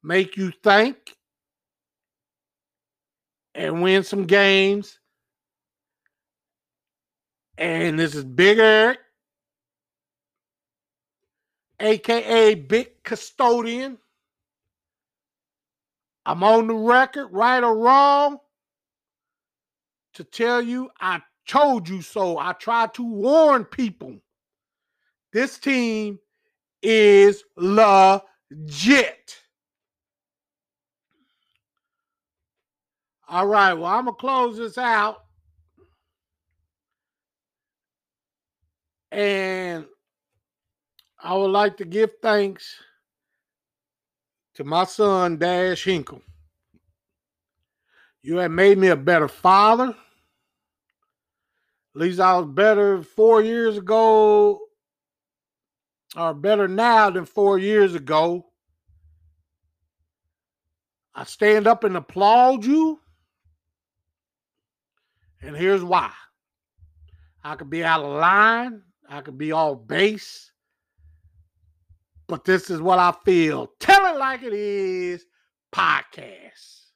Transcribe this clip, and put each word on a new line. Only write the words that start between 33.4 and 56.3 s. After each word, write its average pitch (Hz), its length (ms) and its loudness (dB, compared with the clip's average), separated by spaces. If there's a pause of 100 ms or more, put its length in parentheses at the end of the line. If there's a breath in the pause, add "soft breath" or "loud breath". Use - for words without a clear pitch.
right, 202 260 2
well, 165 120 -8
I'm 220 200 -4
gonna 240 120 -8
close 247 400 -4
this 226 220 -12
out. 220 380 -2 (4000)
And 190 760 -6 (1300)
I 180 160 -8
would 196 160 -2
like 202 260 0
to 196 80 -12
give 208 260 -4 (100)
thanks 202 540 -4 (1800)
to 151 80 -14
my 160 220 -4
son, 185 520 -2
Dash 180 460 -4
Hinkle. 180 380 -6 (2000)
You 160 160 -8
have 175 140 -4
made 196 260 6
me 190 100 4
a 175 80 4
better 156 320 0
father. 214 600 2
At 220 60 -14 (2000)
least 175 260 -4
I 185 180 2
was 175 100 -4
better 202 560 0
four 220 380 4
years 226 360 -4
ago, 208 840 2 (1500)
or 165 180 -6